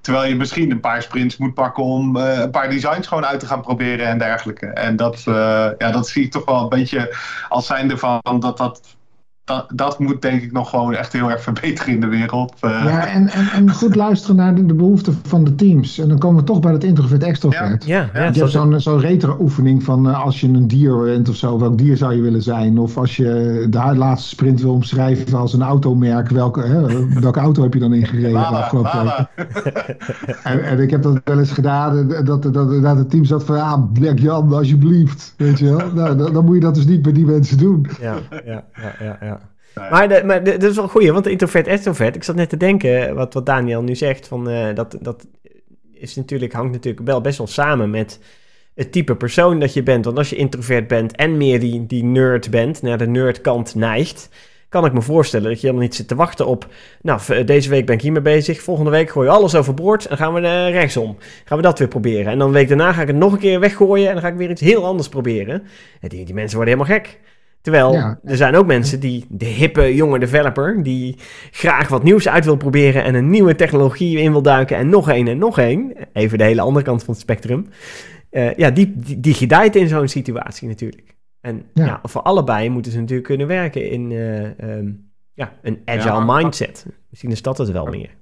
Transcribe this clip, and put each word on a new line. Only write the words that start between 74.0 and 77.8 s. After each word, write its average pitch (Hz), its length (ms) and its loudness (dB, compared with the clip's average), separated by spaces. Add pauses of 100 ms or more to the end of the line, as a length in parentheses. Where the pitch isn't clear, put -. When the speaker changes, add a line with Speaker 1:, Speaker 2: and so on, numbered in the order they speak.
Speaker 3:
in 156 140 2
wil 147 100 4
duiken 135 360 2
en 131 120 0
nog 180 200 4
één 123 180 2
en 120 100 -2
nog 202 220 0
één. 170 340 0 (200)
Even 110 240 0
de 107 60 4
hele 110 180 4
andere 135 240 0
kant 120 180 -2
van 117 100 -6
het - 100 -10
spectrum. 123 440 -4 (600)